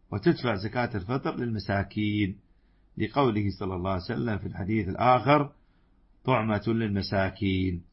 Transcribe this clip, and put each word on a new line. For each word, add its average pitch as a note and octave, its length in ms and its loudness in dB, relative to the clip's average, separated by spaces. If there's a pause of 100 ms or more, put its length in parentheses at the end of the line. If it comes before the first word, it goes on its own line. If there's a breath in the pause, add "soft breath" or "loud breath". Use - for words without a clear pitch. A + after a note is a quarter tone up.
(120)
وتدفع A#2+ 440 2
زكاة A2+ 400 -2
الفطر B2+ 400 -4
للمساكين، G#2 1040 -2 (580)
لقوله G#2+ 520 2 (100)
صلى F#2+ 160 -4
الله F#2 160 -2
عليه F2+ 120 -2
وسلم A#2+ 340 -2
في F#2 100 -8
الحديث G2 400 -2
الآخر: B2+ 640 4 (720)
"طعمة A2 420 2
للمساكين، F#2+ 1200 0